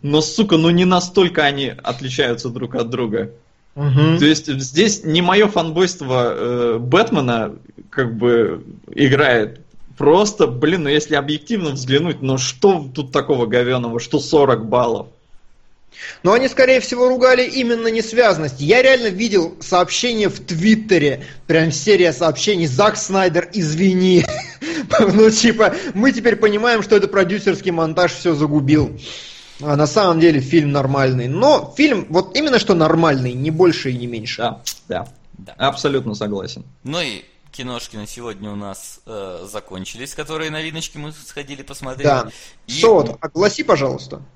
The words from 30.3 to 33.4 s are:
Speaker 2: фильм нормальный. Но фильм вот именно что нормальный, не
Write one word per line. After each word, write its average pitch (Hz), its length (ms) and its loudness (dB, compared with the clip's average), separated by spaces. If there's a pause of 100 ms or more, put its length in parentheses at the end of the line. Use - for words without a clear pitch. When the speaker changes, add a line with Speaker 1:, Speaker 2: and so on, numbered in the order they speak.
Speaker 2:
фильм 147 300 0
нормальный. 135 580 0
Но 240 480 2
фильм 262 340 0
вот 180 260 -2
именно 277 220 0
что - 160 0
нормальный, 156 580 2
не 135 180 -4